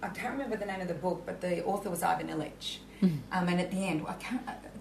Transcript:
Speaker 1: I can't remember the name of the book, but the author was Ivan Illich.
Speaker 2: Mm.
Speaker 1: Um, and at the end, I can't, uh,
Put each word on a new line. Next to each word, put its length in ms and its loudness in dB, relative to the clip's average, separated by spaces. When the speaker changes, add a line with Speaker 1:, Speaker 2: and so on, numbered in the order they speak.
Speaker 1:
I 80 -4
can't 240 -4
remember 240 0
the 80 -4
name 160 -2
of 60 -2
the 80 -2
book, 320 0
but 140 -4
the 240 2
author 260 0
was 100 -2
Ivan 280 2
Illich. 480 -4
Speaker 2:
Mm. 160 8
Speaker 1:
Um, 180 4
and 120 6
at 80 0
the 80 0
end, 300 2
I 60 -4
can't, 340 -4
uh, 60 -6